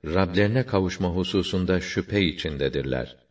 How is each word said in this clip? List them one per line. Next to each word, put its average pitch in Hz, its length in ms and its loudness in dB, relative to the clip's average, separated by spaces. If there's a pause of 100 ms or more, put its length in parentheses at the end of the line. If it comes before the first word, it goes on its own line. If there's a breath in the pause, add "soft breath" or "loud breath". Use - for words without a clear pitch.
Rablerine 95 600 2
kavuşma 95 420 0
hususunda 90 720 0
şüphe 98 420 -2
içindedirler. 69 920 -2 (140)